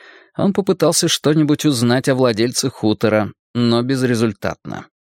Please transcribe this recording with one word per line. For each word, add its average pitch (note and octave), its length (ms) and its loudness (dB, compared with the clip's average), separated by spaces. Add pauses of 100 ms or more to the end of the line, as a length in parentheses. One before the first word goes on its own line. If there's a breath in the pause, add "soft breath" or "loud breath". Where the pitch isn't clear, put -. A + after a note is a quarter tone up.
(360 loud breath)
он F#3+ 160 0
попытался F3 560 0
что-нибудь D3+ 560 0
узнать B2 460 2
о C3+ 40 4
владельце B2 540 0
хутора, G#2+ 640 0 (220)
но A#2+ 260 2
безрезультатно. B2 1080 -2 (280)